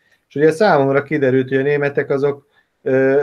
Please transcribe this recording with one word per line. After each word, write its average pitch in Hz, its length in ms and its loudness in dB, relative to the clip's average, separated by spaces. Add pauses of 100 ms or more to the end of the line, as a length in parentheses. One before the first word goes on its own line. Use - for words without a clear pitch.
(280)
És - 60 -20
ugye 151 160 2
számomra 143 520 0
kiderült, 135 460 0
hogy 135 100 -2
a 135 40 0
németek 143 480 -2
azok 143 360 -4 (380)
ö, 135 380 2